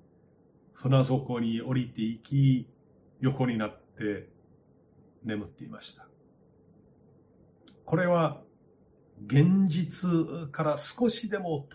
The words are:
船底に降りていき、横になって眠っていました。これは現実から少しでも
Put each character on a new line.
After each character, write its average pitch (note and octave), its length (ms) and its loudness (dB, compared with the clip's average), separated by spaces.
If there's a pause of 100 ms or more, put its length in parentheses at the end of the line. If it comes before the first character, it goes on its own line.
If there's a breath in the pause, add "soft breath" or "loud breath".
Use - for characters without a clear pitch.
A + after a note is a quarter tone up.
(720)
船 C3 300 4
底 B2 360 -2
に A2+ 220 -2
降 C3 120 -4
り B2+ 160 -2
て - 120 -8
い A2+ 180 -4
き、 C3+ 480 4 (520)
横 C3 260 0
に A#2+ 120 -2
な G#2+ 100 -2
っ - 140 -18 (160)
て G#2 320 -6 (960)
眠 G#2 220 -8
っ - 20 -14
て - 180 -20
い - 20 -16
ま - 140 -18
し - 140 -16
た。 - 120 -20 (1800)
こ - 120 -2
れ F3+ 100 2
は E3 340 2 (840)
現 F3+ 420 4
実 F3 420 -4 (420)
か D#3+ 120 -4
ら D3+ 140 0
少 - 320 -2
し A3 200 -6
で G3+ 100 -4
も E3 360 -4